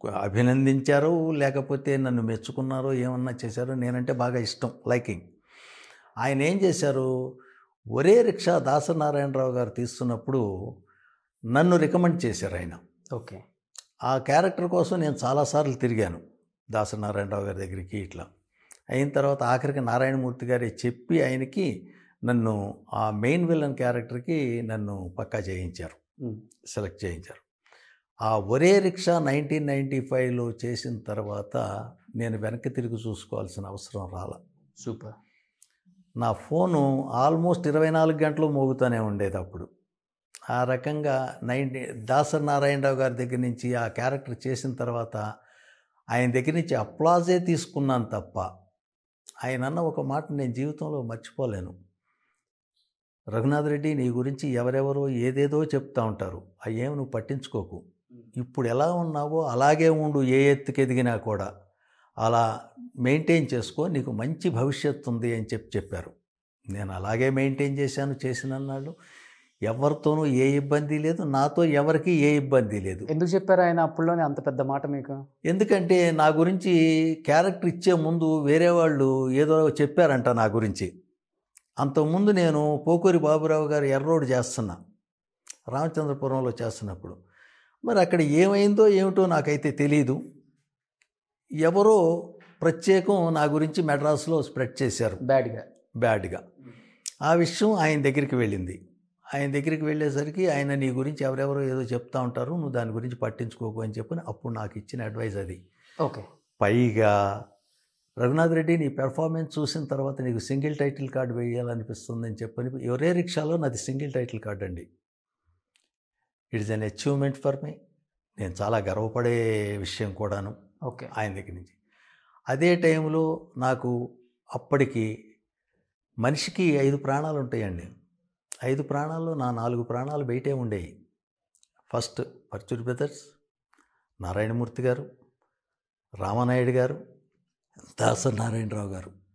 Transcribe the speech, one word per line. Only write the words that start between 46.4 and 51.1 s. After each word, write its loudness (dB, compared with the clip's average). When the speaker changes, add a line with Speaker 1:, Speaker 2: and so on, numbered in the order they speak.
Speaker 1:
నుంచి 0
అప్లాజే 2
తీసుకున్నాను 0
తప్ప, -6
ఆయన -2
అన్న -4
ఒక -2
మాట -4
నేను -2
జీవితంలో -6
మర్చిపోలేను. -8